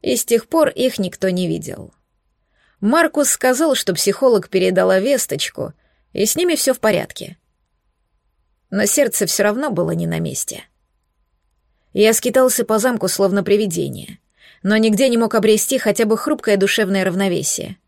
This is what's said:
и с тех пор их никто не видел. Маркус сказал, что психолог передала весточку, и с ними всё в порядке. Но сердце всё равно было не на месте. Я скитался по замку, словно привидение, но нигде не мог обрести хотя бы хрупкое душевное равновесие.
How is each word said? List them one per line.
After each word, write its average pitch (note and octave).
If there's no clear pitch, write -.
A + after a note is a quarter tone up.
и B3
с -
тех A#3
пор D#4+
их -
никто F#3+
не F3+
видел. -
Маркус D4
сказал, B3+
что -
психолог G#3
передала F#3
весточку, G3
и -
с A3
ними F4
всё C4+
в -
порядке. -
Но G#3
сердце G#3+
всё -
равно A#3
было E3+
не E3+
на E3
месте. -
Я G#3+
скитался B3+
по A3
замку, A3+
словно G3
привидение, F3+
но G3+
нигде A3
не A#3+
мог A3+
обрести A3
хотя A3
бы A3
хрупкое A3
душевное G3
равновесие. F#3